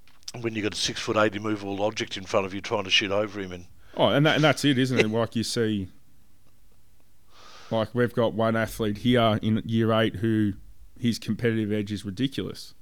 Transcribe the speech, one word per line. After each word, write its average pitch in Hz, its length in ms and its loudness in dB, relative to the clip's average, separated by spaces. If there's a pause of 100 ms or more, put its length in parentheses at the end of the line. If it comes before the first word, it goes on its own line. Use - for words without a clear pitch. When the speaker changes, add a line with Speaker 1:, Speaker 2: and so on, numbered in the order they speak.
(420)
Speaker 1:
When 117 140 -4
you've 104 80 -2
got 101 100 -2
a - 40 -8
six-foot-eight 107 580 2
immovable 101 480 -4
object 107 340 -4
in 95 80 -12
front 98 200 2
of 92 80 -8
you 101 80 -6
trying 104 220 -2
to 92 60 -8
shoot 95 220 2
over 104 280 -2
him 95 140 -8
and 87 120 -12 (300)
Speaker 2:
Oh, 143 140 4
and 139 160 6
that, 147 100 4
and 147 80 4
that's 135 220 4
it, 139 140 4
isn't 127 200 0
it? 107 80 4
Speaker 1:
Yeah. 107 120 0
Speaker 2:
Like, 113 160 -2
you 113 80 0
see, 107 440 -2 (1800)
like, 107 240 0
we've 123 200 2
got 113 200 2
one 113 220 2
athlete 107 440 -2
here 117 420 4
in 110 240 2
year 113 280 2
eight 110 240 2
who 107 360 0 (460)
his 117 200 0
competitive 110 520 -2
edge 107 200 -2
is 101 140 -6
ridiculous. 104 760 -6